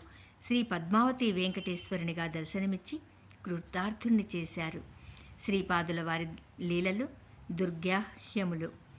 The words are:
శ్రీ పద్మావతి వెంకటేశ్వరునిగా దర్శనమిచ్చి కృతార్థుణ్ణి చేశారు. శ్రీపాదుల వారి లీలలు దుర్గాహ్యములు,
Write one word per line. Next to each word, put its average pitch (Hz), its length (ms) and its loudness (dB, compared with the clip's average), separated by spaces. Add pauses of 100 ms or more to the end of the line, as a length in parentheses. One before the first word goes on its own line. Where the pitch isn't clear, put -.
(420)
శ్రీ 240 200 4
పద్మావతి 220 680 4
వెంకటేశ్వరునిగా 180 960 0
దర్శనమిచ్చి 190 720 -2 (460)
కృతార్థుణ్ణి 196 800 2 (120)
చేశారు. 160 440 -4 (640)
శ్రీపాదుల 175 580 2
వారి 165 260 -2 (320)
లీలలు 185 480 2 (440)
దుర్గాహ్యములు, 175 1160 -2 (280)